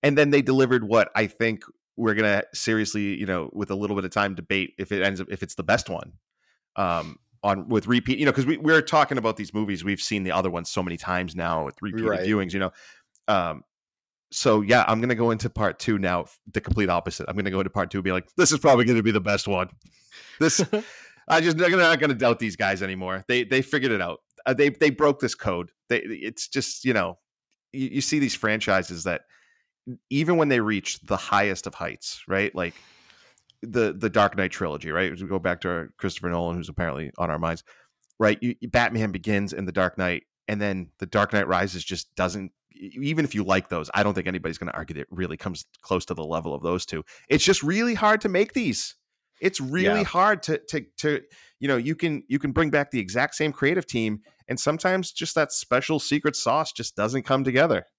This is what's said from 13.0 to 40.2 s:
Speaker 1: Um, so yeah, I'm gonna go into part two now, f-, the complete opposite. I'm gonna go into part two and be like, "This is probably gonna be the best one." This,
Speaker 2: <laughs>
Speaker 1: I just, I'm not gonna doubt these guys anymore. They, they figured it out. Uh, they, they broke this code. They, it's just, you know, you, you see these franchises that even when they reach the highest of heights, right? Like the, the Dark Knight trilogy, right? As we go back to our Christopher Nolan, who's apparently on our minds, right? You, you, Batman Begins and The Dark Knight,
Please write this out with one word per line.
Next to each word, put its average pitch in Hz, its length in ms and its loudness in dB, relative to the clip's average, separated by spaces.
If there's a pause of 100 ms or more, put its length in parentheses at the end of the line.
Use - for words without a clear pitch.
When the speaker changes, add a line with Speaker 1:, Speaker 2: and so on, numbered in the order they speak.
Speaker 1:
Um, 87 360 0 (680)
so 110 300 2
yeah, 107 260 6
I'm 110 140 2
gonna 123 140 0
go 117 160 2
into 110 180 -2
part 104 300 -2
two 110 200 0
now, 90 220 0
f-, - 180 -14 (120)
the 107 100 -2
complete 101 280 0
opposite. 87 380 -2
I'm 87 80 -8
gonna 98 160 -4
go 95 80 0
into 95 120 -2
part 90 200 -2
two 101 60 -4
and 92 80 -4
be 95 60 0
like, 90 260 -4
"This 175 140 4
is 147 80 0
probably 123 260 6
gonna 113 180 2
be 113 80 2
the 104 80 2
best 101 280 -2
one." 92 220 -2 (680)
This, 160 240 2 (320)
Speaker 2:
<laughs> - 320 -20
Speaker 1:
I 165 140 4
just, 165 180 0
I'm 175 120 4
not 165 280 4
gonna 143 140 2
doubt 120 260 2
these 104 160 -4
guys 98 260 0
anymore. 95 460 -6
They, 123 160 2
they 135 180 2
figured 131 300 0
it 101 100 0
out. 85 200 -4 (240)
Uh, 127 80 2
they, 143 160 6
they 151 200 2
broke 143 300 2
this 123 160 -2
code. 90 360 -4 (180)
They, 120 100 2
it's 104 480 -8
just, - 380 -6
you 127 80 2
know, 90 260 0 (540)
you, 131 200 -6
you 139 80 -2
see 151 180 0
these 135 160 0
franchises 95 680 0
that 85 200 -4 (880)
even 156 280 2
when 151 120 4
they 127 100 4
reach 107 420 -2
the 98 160 -2
highest 101 500 0
of 95 60 -10
heights, - 540 -10
right? 98 280 0
Like 87 200 -4 (840)
the, 110 320 0
the 104 160 -2
Dark 101 280 2
Knight 92 140 0
trilogy, 80 400 -6
right? 87 200 0
As 87 100 -10
we 95 60 -10
go 95 120 -2
back 87 220 -2
to 92 80 -4
our 85 280 -4
Christopher 87 320 -6
Nolan, 85 280 -2
who's 85 120 -8
apparently 78 480 -6
on 87 120 -2
our 78 100 -4
minds, 82 240 -4 (560)
right? 107 220 4
You, 120 180 -2
you, 117 100 -12
Batman 110 420 0
Begins 98 400 -2
and 95 160 -6
The 90 40 -6
Dark 90 260 0
Knight, 90 260 -2 (240)